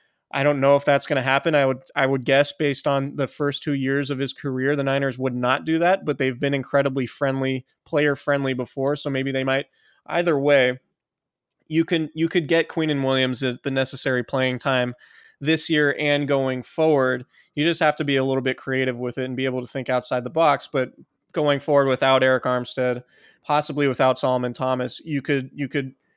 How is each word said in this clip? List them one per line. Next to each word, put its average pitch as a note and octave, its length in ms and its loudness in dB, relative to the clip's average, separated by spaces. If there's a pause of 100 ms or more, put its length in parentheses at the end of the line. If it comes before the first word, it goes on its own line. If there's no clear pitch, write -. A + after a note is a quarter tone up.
(340)
I C#3 100 -2
don't D3 160 2
know C#3 160 6
if C#3 80 0
that's C#3 220 2
gonna C#3 160 0
happen. C#3 340 2
I C#3 100 4
would, C3 180 -2 (120)
I C#3 120 2
would C3+ 180 -2
guess C#3 260 4
based C#3+ 360 -2
on C#3 280 -2
the C3+ 120 -2
first C#3+ 360 -6
two D#3 80 -4
years C#3 380 -2
of C3+ 100 -6
his C3+ 140 -4
career, C3+ 420 -2
the C#3 80 -2
Niners C3+ 340 0
would C3 160 -2
not B2 300 0
do D#3+ 160 0
that, F3+ 240 2
but C#3+ 140 -4
they've C3 200 -2
been C#3 160 -2
incredibly C3+ 540 0
friendly, C3+ 580 -4 (200)
player D3 320 0
friendly C#3 360 -2
before. C3+ 440 -4
So D3 120 -8
maybe C3+ 220 -2
they C3 140 -2
might. C3+ 220 -2 (380)
Either E3+ 320 0
way, C3+ 400 4 (920)
you D#3+ 160 2
can, D#3+ 280 -2
you D#3+ 140 0
could D#3+ 220 -2
get D#3+ 180 2
Quinnen D#3 340 -2
Williams C3 380 0
the, B2+ 240 -4
the C#3 80 -4
necessary C3 540 -2
playing C3 340 -2
time B2 340 0 (480)
this D3+ 280 0
year D3+ 300 2
and D3 300 0
going C3 340 0
forward. C3 640 2 (300)
You D3 100 0
just E3+ 160 0
have D3+ 160 4
to D3 80 -4
be C#3+ 100 2
a C3+ 80 2
little C3+ 180 0
bit B2+ 140 -2
creative C3 420 -2
with B2 200 -6
it C3 80 -4
and C3 100 -8
be C3 80 -4
able B2+ 160 -2
to B2 80 -8
think C3 220 -6
outside B2+ 340 -2
the B2 60 -10
box. D#3 420 2
But B2+ 220 -2 (400)
going D3 260 2
forward C#3 300 4
without C3 340 4
Eric C3 220 2
Armstead, B2 580 -2 (400)
possibly D3 440 0
without C3 300 2
Solomon B2 360 -2
Thomas, B2+ 500 -4
you D3 180 -4
could, C3 320 -2
you C#3+ 140 -6
could C3 260 -6 (240)